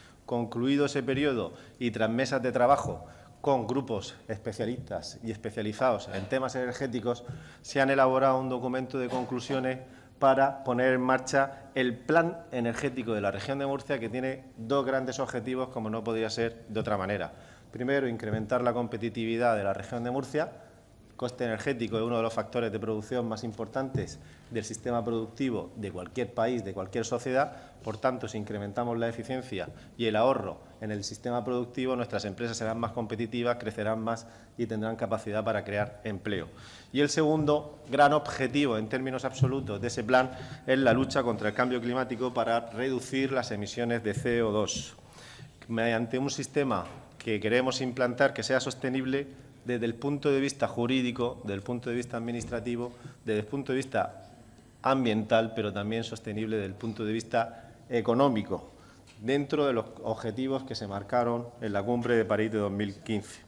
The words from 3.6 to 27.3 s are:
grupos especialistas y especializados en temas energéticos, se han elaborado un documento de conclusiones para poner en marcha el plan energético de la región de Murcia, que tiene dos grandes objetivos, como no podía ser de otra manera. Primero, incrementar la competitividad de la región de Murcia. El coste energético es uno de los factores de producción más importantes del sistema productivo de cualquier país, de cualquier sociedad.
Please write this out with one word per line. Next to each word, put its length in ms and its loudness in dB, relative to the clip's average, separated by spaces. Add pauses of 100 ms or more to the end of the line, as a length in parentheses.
grupos 480 -2 (140)
especialistas 960 -6
y 60 -4
especializados 800 -2
en 140 -4
temas 300 -2
energéticos, 680 -2 (380)
se 180 -2
han 80 6
elaborado 500 6
un 120 -2
documento 480 -2
de 100 -2
conclusiones 680 -2 (400)
para 440 6
poner 300 4
en 80 4
marcha 760 2
el 220 2
plan 560 2
energético 600 -2
de 80 0
la 80 2
región 280 -4
de 80 -2
Murcia, 320 -2
que 120 -4
tiene 340 -4 (140)
dos 260 2
grandes 360 0
objetivos, 500 -2
como 180 -4
no 160 -4
podía 240 0
ser 400 -2
de 120 -4
otra 180 0
manera. 340 -2 (400)
Primero, 340 0
incrementar 540 0
la 140 2
competitividad 800 0
de 80 0
la 80 2
región 320 -4
de 60 -2
Murcia. 420 -2 (560)
El 80 -20
coste 280 -4
energético 540 0
es 40 2
uno 140 0
de 60 4
los 100 2
factores 400 0
de 80 -2
producción 480 -2
más 160 -6
importantes 720 -4 (320)
del 140 -2
sistema 400 -2
productivo 720 -2
de 160 -6
cualquier 400 -4
país, 320 2
de 80 -6
cualquier 320 -2
sociedad. 480 0 (320)